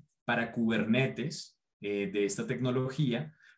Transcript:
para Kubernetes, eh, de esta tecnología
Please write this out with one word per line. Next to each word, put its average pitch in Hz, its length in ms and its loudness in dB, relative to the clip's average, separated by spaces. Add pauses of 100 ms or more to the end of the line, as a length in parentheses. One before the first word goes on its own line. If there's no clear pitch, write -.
(240)
para 117 300 -2
Kubernetes, 117 1040 0 (220)
eh, 101 320 -2
de 101 100 2
esta 104 240 0
tecnología 127 840 0 (240)